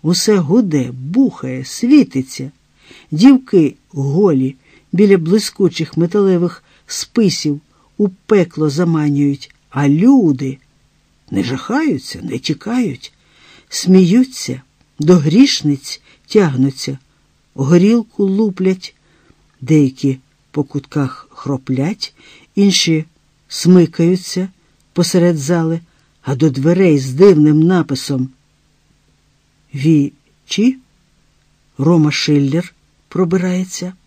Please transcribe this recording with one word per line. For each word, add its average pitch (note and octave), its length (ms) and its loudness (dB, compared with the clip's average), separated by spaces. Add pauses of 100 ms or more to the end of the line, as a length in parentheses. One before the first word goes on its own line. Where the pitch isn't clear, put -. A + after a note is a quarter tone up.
Усе F3+ 340 0
гуде, D#3 560 0
бухає, C3 720 -4
світиться. D3+ 840 -4 (600)
Дівки G3 640 2 (180)
голі C#3 640 -2 (360)
біля G3 260 4
блискучих E3+ 760 -2
металевих F3 680 0 (220)
списів - 760 -6 (360)
у G#3 120 -2
пекло E3+ 600 -2
заманюють, D3 840 -2 (160)
а C#3+ 180 -2
люди D3+ 720 2 (720)
не - 140 -4
жахаються, E3+ 760 -6
не - 160 -8
тікають, G#3 760 -6 (560)
сміються, F#3 920 2 (360)
до E3+ 180 4
грішниць D3+ 840 0 (260)
тягнуться, C3+ 720 -2 (560)
горілку G3 680 0
луплять, F#3+ 680 -2 (680)
деякі C3+ 580 0 (320)
по C#3+ 140 -4
кутках - 680 -8
хроплять, C3+ 840 -6 (400)
інші F3 500 0 (440)
смикаються F3+ 1000 2 (460)
посеред F3 440 0
зали, E3 420 -2 (420)
а C#3 140 -4
до D3+ 140 2
дверей D#3+ 480 2
з C3 140 -6
дивним D3+ 480 6
написом D3 680 -2 (1400)
"Вічі" D#3+ 1040 -2 (1000)
Рома D3+ 340 2
Шиллер D3 600 -2 (340)
пробирається. F3+ 840 -4 (140)